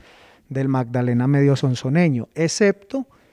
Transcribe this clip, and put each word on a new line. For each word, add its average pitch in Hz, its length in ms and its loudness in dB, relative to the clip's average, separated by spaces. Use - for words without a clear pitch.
del 135 220 -4
Magdalena 123 580 -2
medio 139 300 4
sonsoneño, 131 760 0
excepto 196 680 -2